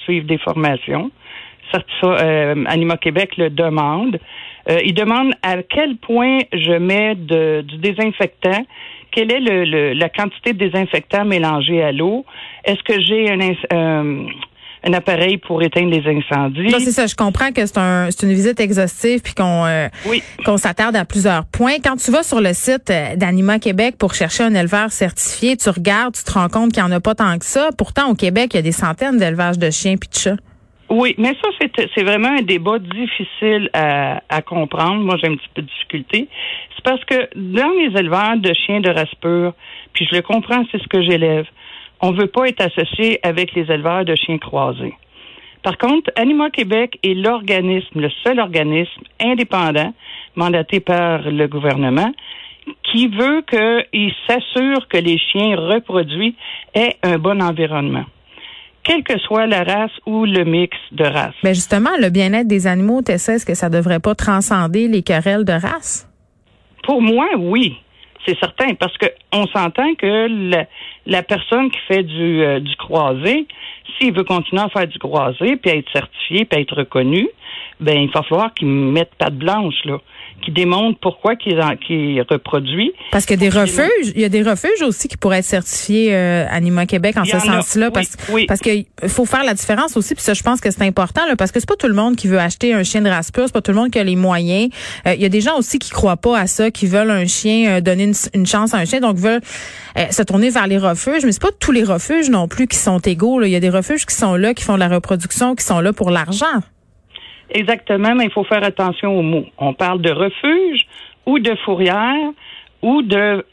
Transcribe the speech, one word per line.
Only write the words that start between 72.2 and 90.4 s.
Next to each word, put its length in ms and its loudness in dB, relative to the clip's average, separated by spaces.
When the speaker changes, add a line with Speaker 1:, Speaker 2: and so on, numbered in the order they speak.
Speaker 1:
euh, 160 2
du 160 -8
croisé, 720 0
s'il 160 2
veut 80 0
continuer 400 0
à 60 -2
faire 180 -2
du 100 -14
croisé, 600 -2
puis 120 -2
être 240 -2
certifié, 520 -2
puis 140 0
être 160 -4
reconnu, 520 0
ben, 180 2
il 120 2
va 140 -2
falloir 320 0
qu'il 120 -2
mette 520 2
patte 160 0
blanche, 480 -2
là, 140 -4
qu'il 100 -6
démontre 480 0
pourquoi 340 -2
qu'il 260 -2
en, 140 0
qu'il 540 -2
reproduit. 640 -2
Speaker 2:
Parce 140 0
qu'il 100 2
y 100 2
a 40 4
des 60 0
Speaker 1:
Qu'il 100 6
démontre 160 0
Speaker 2:
refuges, 340 2
il 60 0
y 40 4
a 40 0
des 140 2
refuges 380 0
aussi 260 -2
qui 100 -8
pourraient 220 2
être 60 -2
certifiés, 720 0
euh, 340 2
Anima 360 2
Québec 320 0
en 60 2
Speaker 1:
Il 40 0
y 40 0
Speaker 2:
ce 40 2
Speaker 1:
en 40 2
a. 220 2
Speaker 2:
sens-là, 260 0
Speaker 1:
Oui, 60 0
Speaker 2:
parce, 240 -4
Speaker 1:
oui. 140 2
Speaker 2:
parce 140 0
qu'il 240 0
faut 180 2
faire 180 0
la 100 0
différence 440 0
aussi, 180 0
puis 80 -10
ça, 100 2
je 80 -2